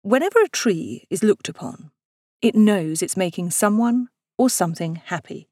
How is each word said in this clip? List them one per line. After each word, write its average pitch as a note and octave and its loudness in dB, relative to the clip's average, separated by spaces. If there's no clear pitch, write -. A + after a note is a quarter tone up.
Whenever D4+ 2
a G4+ 4
tree D#3+ -4
is F#3+ -2
looked - 2
upon, - -14
it A3+ 2
knows F#3 2
it's - -6
making F3+ -4
someone A#3 0
or B3 4
something E3 -4
happy. - -10